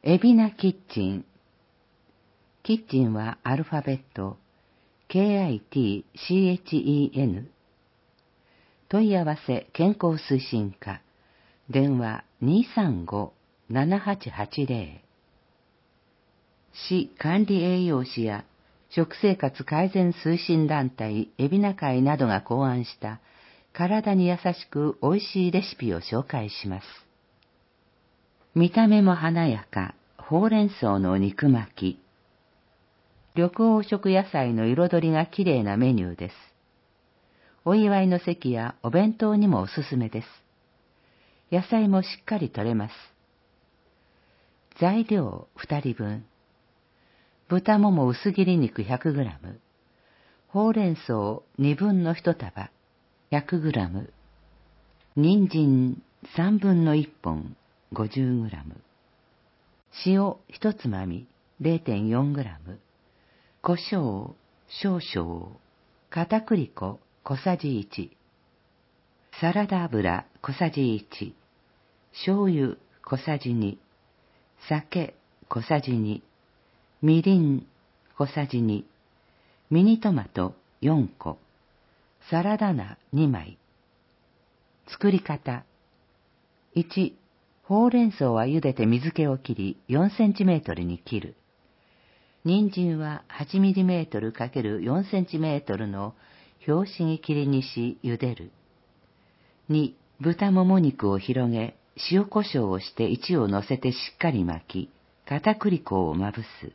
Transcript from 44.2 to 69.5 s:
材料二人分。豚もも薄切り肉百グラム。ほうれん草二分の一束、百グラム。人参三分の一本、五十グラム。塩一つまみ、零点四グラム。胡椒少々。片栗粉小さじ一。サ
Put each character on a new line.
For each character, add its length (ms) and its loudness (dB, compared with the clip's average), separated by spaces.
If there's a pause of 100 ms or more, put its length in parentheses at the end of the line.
材 240 2
料 500 -2
二 260 -4
人 140 -4
分。 300 -6 (1200)
豚 300 2
も 120 6
も 180 4
薄 240 -2
切 120 2
り 120 4
肉 260 0
百 300 -2
グ 120 -2
ラ 180 -10
ム。 180 -16 (880)
ほ 220 2
う 20 2
れ 180 2
ん 60 0
草 460 -4 (160)
二 160 2
分 300 2
の 100 0
一 200 -2
束、 360 -10 (600)
百 300 -2
グ 120 0
ラ 160 -2
ム。 240 -10 (1040)
人 340 4
参 540 2 (340)
三 220 2
分 260 4
の 100 4
一 120 2 (160)
本、 340 -6 (360)
五 160 -4
十 260 -2
グ 160 -4
ラ 140 -14
ム。 120 -16 (1300)
塩 300 2 (120)
一 260 -4
つ 140 -6
ま 180 -4
み、 200 -8 (340)
零 180 0
点 300 -2
四 240 0
グ 120 -4
ラ 220 -12
ム。 120 -16 (840)
胡 120 0
椒 640 -4 (340)
少 340 -4
々。 540 -8 (540)
片 300 -2
栗 280 0
粉 320 -10 (240)
小 120 -4
さ 220 -2
じ 220 -4
一。 360 -12 (1200)
サ 120 0